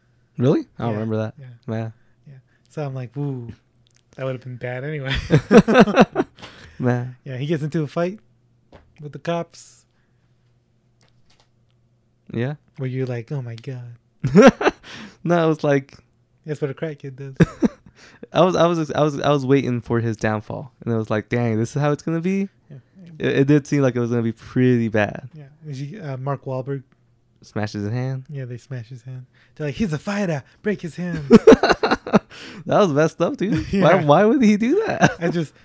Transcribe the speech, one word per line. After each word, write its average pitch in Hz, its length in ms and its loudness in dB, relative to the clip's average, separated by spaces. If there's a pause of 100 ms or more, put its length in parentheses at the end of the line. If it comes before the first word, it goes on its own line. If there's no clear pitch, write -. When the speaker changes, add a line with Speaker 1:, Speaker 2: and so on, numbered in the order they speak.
(380)
Speaker 1:
Really? 143 220 2 (180)
I - 60 -8
don't 117 60 -2
Speaker 2:
Yeah. - 20 -4
Speaker 1:
remember 110 240 -4
that. 110 200 -4
Speaker 2:
Yeah. 135 100 -20 (200)
Speaker 1:
Man. 113 260 -6 (360)
Speaker 2:
Yeah. 143 60 -20 (340)
So 151 180 -8
I'm 135 80 -10
like, 127 220 -12
"Ooh, 131 360 -8 (600)
that 135 100 -10
would've 131 180 -6
been 127 140 -14
bad 123 280 -8
anyway." 139 340 -6
Speaker 1:
<laughs> - 1600 2
Man. 123 460 -2
Speaker 2:
Yeah, 131 140 -10
he 139 80 -6
gets 147 180 -2
into 156 180 -4
a 143 60 -6
fight 180 320 -6 (800)
with 147 120 -16
the 143 60 -16
cops. - 640 -10 (2500)
Speaker 1:
Yeah. 123 220 -4 (240)
Speaker 2:
Where 135 100 -8
you're 127 180 -6
like, 120 260 -8
"Oh 143 100 -6
my 117 140 -12
God." 120 400 -14 (260)
Speaker 1:
<laughs> 196 500 8 (540)
No, 170 160 4
it 160 60 4
was 156 160 0
like 143 320 0 (480)
Speaker 2:
That's 151 160 -8
what 143 100 -4
a 131 40 -10
crack 156 240 -8
kid 135 180 -14
does. 135 180 -16 (520)
Speaker 1:
<laughs> - 460 -20
I 156 120 4
was, 185 100 4
I 160 120 4
was, 165 240 -2
I - 100 -2
was, 147 180 0
I - 120 0
was 143 160 0
waiting 123 340 2
for 117 200 -2
his 113 180 -4
downfall, 107 520 -4 (120)
and 117 100 -4
it 113 60 0
was 110 100 -6
like, 107 220 -4
"Dang, 120 280 0
this 117 160 -4
is 143 60 -2
how 147 120 0
it's 143 100 -4
gonna 165 180 -4
be." 190 300 -2 (200)
Speaker 2:
Yeah. 143 60 -20 (420)
Speaker 1:
It, 127 200 0
it 139 80 4
did 143 200 4
seem 143 140 0
like 123 160 2
it 123 40 0
was 120 100 -2
gonna 120 120 0
be 113 100 0
pretty 123 560 2
bad. 107 440 -2
Speaker 2:
Yeah. 151 140 -20 (200)
Is 143 120 -10
he, 143 200 -12
uh, 139 200 -10
Mark 135 260 -6
Wahlberg 131 380 -8 (580)
Speaker 1:
Smashes 104 440 -6
his 104 80 -4
hand. 131 360 -6
Speaker 2:
Yeah, 139 160 -10
they 120 140 -12
smash 120 320 -14
his 127 120 -16
hand. 127 220 -16 (300)
They're 151 140 -6
like, 139 80 -6
"He's 202 180 -2
a 143 40 -4
fighter. 196 440 -4 (200)
Break 202 200 -4
his 170 140 -10
hand." 170 320 -6
Speaker 1:
<laughs> 226 100 8 (1300)
That - 140 2
was 190 120 2
messed 151 300 0
up, 226 140 -2
dude. - 320 -2
Speaker 2:
<laughs> - 40 -6
Yeah. 196 100 2
Speaker 1:
Why, 175 220 4
why 151 200 6
would 247 180 4
he 208 140 6
do 254 300 0
that? - 340 2
Speaker 2:
I 170 80 -2
just, 165 240 -4 (120)